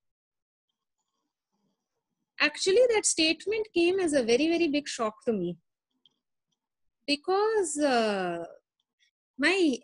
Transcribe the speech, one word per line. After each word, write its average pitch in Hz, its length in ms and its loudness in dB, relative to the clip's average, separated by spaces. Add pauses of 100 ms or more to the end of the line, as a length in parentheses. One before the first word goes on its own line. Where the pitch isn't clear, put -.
(2500)
Actually, 370 500 2
that 415 160 0
statement 381 680 -2
came 349 280 2
as 330 120 0
a 277 120 2
very, 247 240 2
very 339 180 0
big 294 220 -4
shock 220 260 -6 (100)
to 240 80 -2
me 175 240 -4 (1500)
because, 370 720 -2
uh, 202 680 0 (920)
my, 311 460 2